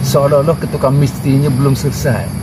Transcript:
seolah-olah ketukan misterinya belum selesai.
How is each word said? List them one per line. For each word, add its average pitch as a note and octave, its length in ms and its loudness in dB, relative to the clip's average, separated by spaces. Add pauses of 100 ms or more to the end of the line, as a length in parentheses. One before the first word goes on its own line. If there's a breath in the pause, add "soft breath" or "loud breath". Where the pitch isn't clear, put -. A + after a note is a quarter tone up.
seolah-olah C#3+ 560 2
ketukan C#3 320 -2
misterinya C#3 560 0
belum C#3 240 2
selesai. - 560 -2 (140)